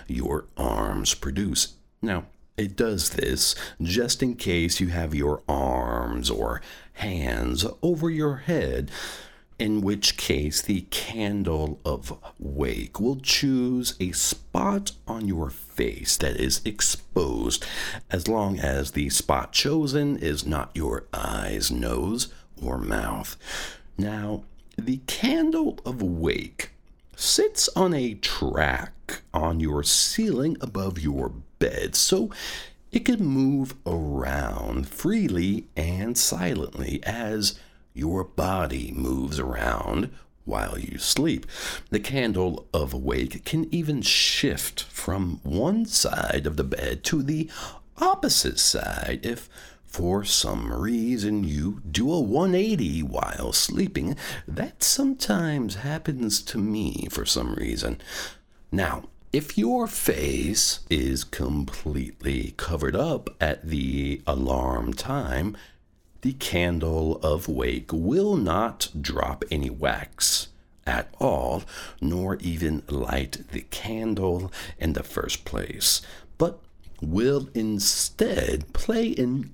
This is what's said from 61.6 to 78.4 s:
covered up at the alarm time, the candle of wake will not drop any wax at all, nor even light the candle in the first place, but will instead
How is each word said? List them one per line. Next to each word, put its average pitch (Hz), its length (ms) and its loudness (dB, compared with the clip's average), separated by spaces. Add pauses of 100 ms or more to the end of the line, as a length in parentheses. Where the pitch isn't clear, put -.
covered 73 380 0
up 139 340 0 (100)
at 78 280 0
the 69 580 0
alarm 64 680 0
time, 104 640 -2 (640)
the 131 120 0
candle 80 880 2
of 78 240 2
wake 62 440 -2
will 147 440 2
not 104 540 0 (100)
drop - 500 -2
any 71 200 0
wax - 800 0 (360)
at - 340 -2
all, 73 440 2 (360)
nor 90 380 0
even 80 500 0
light 67 540 -2 (100)
the - 100 -6
candle 95 880 -2 (280)
in 80 140 2
the - 100 -2
first - 420 -4
place, - 560 0 (360)
but 170 220 2 (420)
will 123 540 2
instead - 1160 0